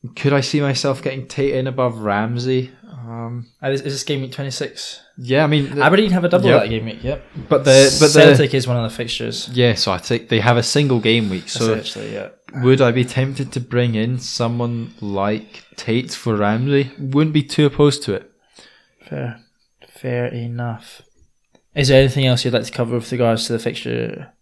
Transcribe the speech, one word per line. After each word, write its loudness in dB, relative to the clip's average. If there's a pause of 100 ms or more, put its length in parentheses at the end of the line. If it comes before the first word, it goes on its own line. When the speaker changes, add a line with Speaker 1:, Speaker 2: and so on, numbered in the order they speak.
(140)
Speaker 1:
could -2
I 2
see -2
myself -2
getting -6
Tate -2
in -2
above -2
Ramsey? -2 (180)
Um, -12 (160)
Speaker 2:
Uh, -4
is, -4
is -6
this -8
game -4
week -10
twenty-six? -10 (180)
Speaker 1:
Yeah, 0
I 2
mean, 0
the 0
Speaker 2:
Aberdeen 4
have 2
a 2
double 4
Speaker 1:
Yep. 6
Speaker 2:
that -2
game -4
week, -10
yep. -6 (240)
Speaker 1:
But 2
the, 8
but 6
the 8
Speaker 2:
Celtic 8
is 0
one 0
of -2
the -6
fixtures. -8
Speaker 1:
Yeah, 4
so -2
I -2
think -4
they 2
have 4
a 2
single 0
game 2
week. -6
So -2
Speaker 2:
Essentially, -8
yeah. -10 (340)
Speaker 1:
would 6
I 6
be 2
tempted -4
to -6
bring -2
in -2
someone -6
like -6 (120)
Tate -4
for -2
Ramsey? 0
Wouldn't 0
be 4
too 2
opposed 2
to -4
it. -10 (800)
Speaker 2:
Fair. -10 (480)
Fair -6
enough. -10 (720)
Is 0
there 8
anything 2
else 0
you'd 0
like 0
to -12
cover -4
with -6
regards 0
to -4
the -2
fixture, -8